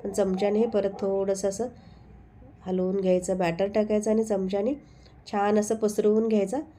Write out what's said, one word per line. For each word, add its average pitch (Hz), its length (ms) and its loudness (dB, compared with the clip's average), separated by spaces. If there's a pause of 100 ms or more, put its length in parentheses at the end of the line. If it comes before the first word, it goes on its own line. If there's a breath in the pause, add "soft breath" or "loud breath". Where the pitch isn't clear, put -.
पण 202 80 -6
चमच्याने 202 460 0
हे 226 80 2
परत 202 240 0 (100)
थोडंसं 196 480 -2
असं 220 200 -4 (920 loud breath)
हलवून 185 400 -2
घ्यायचं, 185 380 2
बॅटर 180 300 0
टाकायचं 214 420 0
आणि 220 140 2
चमच्याने 202 500 -2 (560 loud breath)
छान 208 280 2
असं 214 160 0
पसरवून 214 540 2
घ्यायचं. 214 320 0 (180)